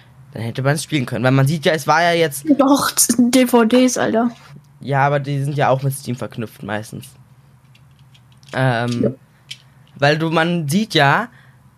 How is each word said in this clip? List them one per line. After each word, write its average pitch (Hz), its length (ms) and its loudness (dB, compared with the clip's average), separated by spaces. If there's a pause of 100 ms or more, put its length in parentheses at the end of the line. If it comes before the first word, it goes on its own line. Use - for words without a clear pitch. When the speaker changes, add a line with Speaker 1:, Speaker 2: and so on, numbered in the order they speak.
(340)
Speaker 1:
dann 110 100 -10
hätte 117 180 -8
man 139 140 0
es 151 80 -6
spielen 143 220 -2
können. 120 180 -4
Weil 131 80 2
man 135 160 4
sieht 156 180 -2
ja, 170 80 2
es 156 140 -4
war 156 160 4
ja 170 100 2
jetzt 165 320 -2 (120)
Speaker 2:
Doch, 277 340 2
das - 160 0
sind 240 260 2
D 254 140 4
V 233 180 4
Ds, 247 320 2
Alter. 226 320 0 (500)
Speaker 1:
Ja, 135 260 0
aber 143 140 0
die 139 240 -4
sind 143 120 -4
ja 127 140 2
auch 131 140 2
mit 135 100 -2
Steam 123 220 -8
verknüpft 110 480 -10
meistens. 107 440 -10 (1500)
Ähm, 120 500 -2
Speaker 2:
Ja. 123 60 0 (880)
Speaker 1:
weil 147 220 2
du, 165 100 -2
man 165 400 -2
sieht 208 240 -2
ja, 156 360 2 (480)